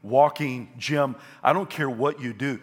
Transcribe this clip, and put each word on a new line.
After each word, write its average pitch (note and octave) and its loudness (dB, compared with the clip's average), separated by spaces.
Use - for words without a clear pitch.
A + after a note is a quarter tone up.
walking, C3 2
gym, C#3 0
I C3+ 4
don't F#3 -2
care D3 -4
what C3+ -2
you B2 -6
do, B2+ -4